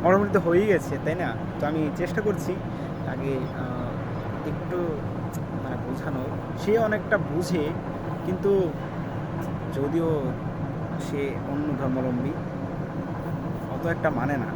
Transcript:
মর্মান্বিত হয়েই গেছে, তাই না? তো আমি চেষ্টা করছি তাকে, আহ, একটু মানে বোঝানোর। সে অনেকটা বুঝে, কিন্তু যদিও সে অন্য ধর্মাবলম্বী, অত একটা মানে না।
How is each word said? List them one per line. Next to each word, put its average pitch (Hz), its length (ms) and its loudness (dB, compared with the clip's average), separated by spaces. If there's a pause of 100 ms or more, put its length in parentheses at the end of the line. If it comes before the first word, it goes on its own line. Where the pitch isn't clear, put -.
মর্মান্বিত 196 340 6
হয়েই 175 300 6
গেছে, 156 380 4
তাই 156 100 2
না? 160 180 0 (260)
তো 147 80 0
আমি 156 300 2
চেষ্টা 180 240 0
করছি 202 340 0 (500)
তাকে, 135 340 0 (200)
আহ, - 880 -4
একটু 160 300 -2 (880)
মানে 127 120 -4
বোঝানোর। 127 880 -4
সে 208 120 6
অনেকটা 214 400 2
বুঝে, 156 520 0 (560)
কিন্তু 185 460 4 (1040)
যদিও 151 460 2 (920)
সে 139 240 0 (160)
অন্য 147 160 0 (120)
ধর্মাবলম্বী, 127 500 0 (1400)
অত 175 160 -2
একটা 165 220 2
মানে 135 280 0
না। 120 80 0 (100)